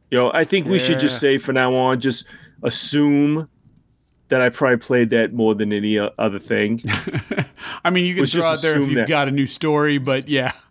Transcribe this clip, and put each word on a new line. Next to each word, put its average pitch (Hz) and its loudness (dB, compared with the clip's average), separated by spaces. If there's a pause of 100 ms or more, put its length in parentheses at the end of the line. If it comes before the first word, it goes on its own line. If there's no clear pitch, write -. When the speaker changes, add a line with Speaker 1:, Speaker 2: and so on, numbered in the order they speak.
(120)
Speaker 1:
you 123 0
know, 123 2
I 165 0
think 165 -2
we 185 2
should 147 0
just 135 0
Speaker 2:
Yeah. - -6
Speaker 1:
say 139 2
for 131 -4
now 127 2
on, 127 0
just 127 -4 (360)
assume 147 0 (800)
that 131 2
I 123 4
probably 123 2
played 120 2
that 113 2
more 110 2
than 104 -2
any 107 0
o-, 104 -2
other 101 -2
thing. 107 -2 (520)
Speaker 2:
<laughs> - -8
I 175 0
mean, 180 2
you 180 -2
can 180 -2
Speaker 1:
Let's 139 -2
Speaker 2:
throw 170 0
Speaker 1:
just 165 0
Speaker 2:
out 156 -4
there 156 2
if 147 2
Speaker 1:
assume 135 -2
Speaker 2:
you've 123 0
Speaker 1:
that. 104 -2
Speaker 2:
got 143 0
a 131 -2
new 139 0
story, 151 0
but 135 -4
yeah. 131 0 (200)